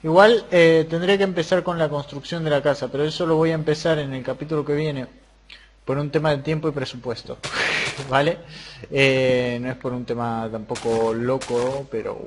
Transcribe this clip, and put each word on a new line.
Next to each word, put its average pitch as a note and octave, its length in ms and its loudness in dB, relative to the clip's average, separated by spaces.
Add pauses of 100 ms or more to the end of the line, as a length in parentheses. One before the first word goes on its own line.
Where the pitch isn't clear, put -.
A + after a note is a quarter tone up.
Igual, F#3+ 480 6
eh, E3 380 6
tendré F3+ 300 2
que G3 60 4
empezar F3+ 380 0
con F3 160 -2
la D#3+ 100 2
construcción D3 560 -6
de D#3 60 0
la C#3+ 120 2
casa, C3+ 260 0
pero C#3 160 -2
eso D#3 220 -2
lo D#3+ 100 4
voy D#3+ 140 4
a D#3+ 40 0
empezar D#3 440 0
en C#3 160 -6
el C3 80 -8
capítulo D3 420 -4
que D3 100 0
viene, D3 320 -2 (800)
por C3+ 120 -2
un D3 140 -4
tema D#3 200 2
de C#3 120 0
tiempo D#3 260 -2
y D3 40 -2
presupuesto, B2+ 680 -8 (340)
<laughs> - 380 -4
¿vale? D3 280 2 (520)
Eh, B2+ 680 2
no B2 100 -6
es B2+ 60 -8
por B2+ 160 -6
un B2 120 -8
tema A#2 480 -4
tampoco A2+ 640 -2
loco, B2+ 760 -2
pero, G#2 360 -6